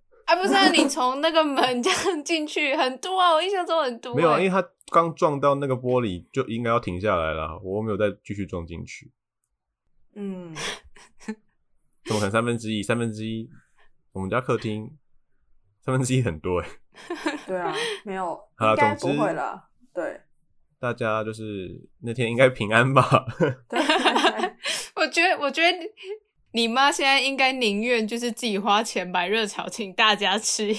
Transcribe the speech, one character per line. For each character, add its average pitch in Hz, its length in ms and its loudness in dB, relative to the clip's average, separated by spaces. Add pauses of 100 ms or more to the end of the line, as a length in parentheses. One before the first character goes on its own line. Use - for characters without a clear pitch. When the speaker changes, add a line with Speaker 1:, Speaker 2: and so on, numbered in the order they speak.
(240)
Speaker 1:
啊， 330 100 2
不 359 100 2
是 392 80 2
啊， 392 180 6
你 302 180 4
从 262 320 -2
那 320 100 2
个 320 140 4
门 262 360 0
这 285 80 0
样 339 360 0
进 320 200 -2
去， 294 300 -2
很 262 240 0
多 370 220 -2
啊， 349 120 6
我 311 80 4
印 359 80 -2
象 381 160 -2
中 330 160 0
很 247 200 -4
多 254 100 -12
欸。 240 60 -6
Speaker 2:
没 151 60 4
有 165 100 6
啊， 147 60 4
因 180 60 2
为 190 60 2
他 180 180 0 (220)
刚 165 240 2
撞 151 240 0
到 143 160 4
那 139 140 0
个 131 80 0
玻 123 260 2
璃 90 300 -4
就 131 160 0
应 113 160 -4
该 117 60 0
要 117 100 2
停 90 200 -4
下 104 140 2
来 80 180 0
了， 78 300 -6
我 98 180 -4
没 110 120 -2
有 98 40 -2
再 104 140 2 (140)
继 107 100 -10
续 98 100 -6
撞 85 220 -8
进 85 180 -10
去。 - 280 -18 (1040)
Speaker 3:
嗯。 185 360 -10 (1500)
Speaker 2:
怎 113 60 -4
么 107 60 0
可 104 40 0
能 98 100 0
三 113 120 0
分 120 140 -2
之 110 140 -6
一？ 104 100 -2
三 117 160 -2
分 117 140 -4
之 110 120 -10
一， 113 240 -8 (600)
我 - 80 -10
们 95 100 -4
家 113 120 0
客 123 180 0
厅 110 400 -8 (840)
三 131 160 -2
分 131 80 2
之 123 80 0
一 131 80 4
很 87 200 -2
多 90 200 0
欸。 - 80 -6 (760)
Speaker 3:
对 185 100 -4
啊， 262 160 -4 (320)
没 202 100 -8
有， 185 200 -4 (220)
Speaker 2:
好 113 100 0
啦， 110 60 6
Speaker 3:
应 107 40 4
该 - 200 2
不 - 100 -6 (160)
会 185 100 0
啦， - 360 -8 (240)
Speaker 2:
总 170 120 -6
之 131 60 -6
Speaker 3:
对。 - 100 -14 (560)
Speaker 2:
大 123 160 -4
家 110 320 -2
就 110 80 -6
是 98 480 -10 (220)
那 117 100 -6
天 117 180 0
应 117 60 -2
该 131 140 8
平 107 200 -2
安 120 220 6
吧？ - 320 6 (460)
Speaker 3:
对。 240 100 0
Speaker 1:
<laughs> 330 1160 0
我 320 100 2
觉 339 200 2
得， 339 140 2
我 277 100 0
觉 320 120 0
得 359 160 4 (800)
你 233 120 2
妈 269 220 4
现 294 140 0
在 269 160 4
应 269 160 -2
该 262 140 2
宁 220 320 0
愿 233 240 2
就 233 100 -4
是 240 140 -4
自 233 160 -6
己 208 100 0
花 202 240 2
钱 220 240 -4
买 180 220 -2
热 214 180 0
炒 202 240 -6
请 190 240 -8
大 214 220 4
家 196 240 0
吃， 214 400 -2